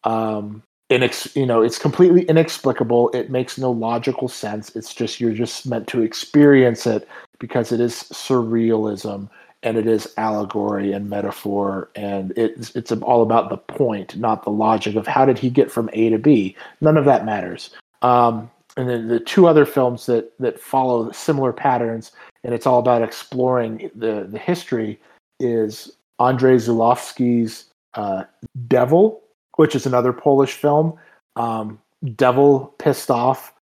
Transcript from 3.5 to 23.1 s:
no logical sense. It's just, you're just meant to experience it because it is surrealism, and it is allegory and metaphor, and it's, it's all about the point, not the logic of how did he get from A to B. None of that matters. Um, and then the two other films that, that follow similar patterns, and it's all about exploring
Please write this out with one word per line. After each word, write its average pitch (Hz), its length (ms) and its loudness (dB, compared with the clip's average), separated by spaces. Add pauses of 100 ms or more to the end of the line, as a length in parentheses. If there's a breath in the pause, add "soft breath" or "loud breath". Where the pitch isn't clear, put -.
no 131 140 -2
logical 120 560 -4
sense. 107 480 -10
It's - 180 -12
just, - 260 -6
you're 117 140 0
just 113 340 -6
meant 117 220 -6
to 127 120 -2
experience 127 880 4
it 110 200 -2 (320 loud breath)
because 120 320 -4
it 117 80 0
is 120 140 0
surrealism, 110 1400 -2 (340 soft breath)
and 117 140 -2
it 110 100 -2
is 110 300 0
allegory 104 760 -4
and 101 180 -6
metaphor, 101 840 -6
and 98 400 -6
it's, 113 400 -4
it's 117 160 -6
all 117 300 2
about 113 280 2
the 95 80 -6
point, 107 600 -4
not 110 260 -4
the - 60 -6
logic 107 460 0
of 104 120 -2
how 131 160 2
did 131 140 2
he 127 120 -2
get 123 220 2
from 113 220 -4
A 113 160 2
to 110 80 2
B. 110 380 2 (260 loud breath)
None 156 160 4
of 139 80 2
that 127 200 4
matters. 92 440 -8 (320 loud breath)
Um, 120 480 2 (280)
and 127 120 -4
then 117 180 -4
the 117 120 0
two - 280 4
other 151 180 8
films 127 400 -2
that, 117 340 -2
that 123 200 -4
follow 123 520 -2
similar 135 420 -2
patterns, 117 580 -2 (320 loud breath)
and 120 100 -4
it's 120 140 -2
all 127 100 4
about 120 240 2
exploring 120 960 -4